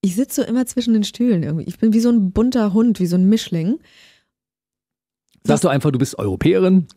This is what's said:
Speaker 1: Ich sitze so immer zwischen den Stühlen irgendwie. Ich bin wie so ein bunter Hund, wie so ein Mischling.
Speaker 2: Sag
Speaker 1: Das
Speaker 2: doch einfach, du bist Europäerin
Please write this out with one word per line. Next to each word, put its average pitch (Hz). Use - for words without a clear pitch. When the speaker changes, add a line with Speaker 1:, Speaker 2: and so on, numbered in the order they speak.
Speaker 1:
Ich 185
sitze 269
so -
immer 247
zwischen 240
den 214
Stühlen 226
irgendwie. 147
Ich -
bin 220
wie 226
so 240
ein 214
bunter 226
Hund, 226
wie 180
so 175
ein 185
Mischling. 202
Speaker 2:
Sag -
Speaker 1:
Das 143
Speaker 2:
doch 180
einfach, 139
du 131
bist -
Europäerin 180